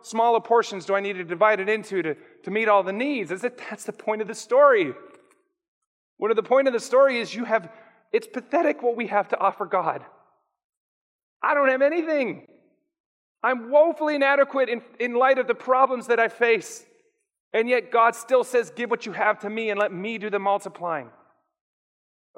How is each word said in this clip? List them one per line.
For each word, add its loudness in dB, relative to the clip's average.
small 0
a 0
portions 0
do -2
I 0
need -6
to -8
divide 2
it -6
into -4
to, -6
to -12
meet -2
all 6
the -6
needs?" -4
Is -6
it, -8
that's -16
the -10
point -6
of -8
the -10
story. 4
What -2
the 0
point 4
of 2
the 0
story 4
is -6
you -8
have, 0
it's -2
pathetic -2
what -2
we -6
have -2
to -2
offer -2
God. -4
I 0
don't 2
have 0
anything. -2
I'm -4
woefully 2
inadequate 2
in, -6
in -4
light 2
of -2
the 0
problems 0
that 2
I 2
face. -2
And 0
yet -2
God 4
still 0
says, -2
"Give -6
what -4
you -10
have 0
to -8
me -4
and -2
let 0
me -8
do -8
the -2
multiplying." -6